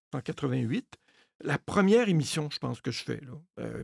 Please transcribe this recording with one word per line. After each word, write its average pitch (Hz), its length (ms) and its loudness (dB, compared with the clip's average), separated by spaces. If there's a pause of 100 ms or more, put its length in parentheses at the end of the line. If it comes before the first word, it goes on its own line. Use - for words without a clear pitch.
(100)
c'est 139 80 -6
en - 40 -8
quatre-vingt-huit. 131 760 -4 (440)
La 143 180 -2
première 208 500 4
émission, 151 420 2
je - 100 -10
pense, 123 200 -4
que 120 120 -4
je - 100 -6
fais, 113 180 -6
là. 123 120 -14 (260)
Euh, 113 260 -8